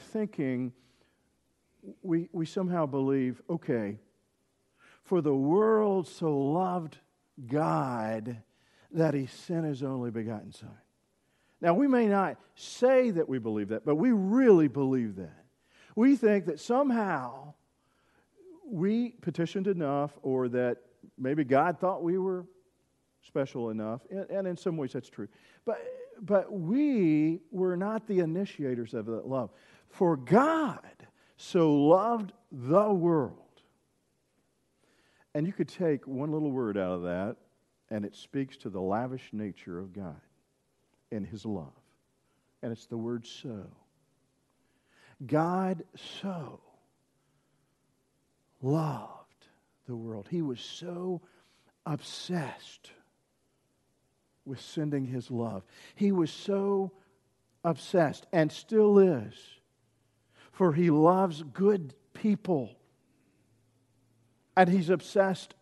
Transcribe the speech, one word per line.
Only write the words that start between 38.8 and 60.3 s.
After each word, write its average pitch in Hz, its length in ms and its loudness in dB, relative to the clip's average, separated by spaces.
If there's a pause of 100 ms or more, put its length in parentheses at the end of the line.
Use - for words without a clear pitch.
lavish 117 500 -4
nature 98 480 -10
of 92 140 -12
God 90 280 -12 (920)
and 104 120 -6
His 98 220 -12
love. 90 240 -8 (920)
And 120 120 -8
it's 113 140 -14
the 120 100 -10
word 117 280 -6
"so." 110 420 -14 (1600)
God 175 600 0 (360)
so 175 380 -10 (2000)
loved 135 840 -6 (400)
the 123 80 -12
world. 113 340 -12
He 170 140 -4
was 131 180 -6
so 175 600 -10 (640)
obsessed - 1040 -8 (1500)
with 135 160 -12
sending 143 460 -4
His 123 240 -8
love. 113 320 -6 (320)
He 202 160 2
was 175 220 0
so 196 580 -2 (720)
obsessed, - 720 2
and 156 180 4
still 208 480 6
is, 135 360 4 (1160)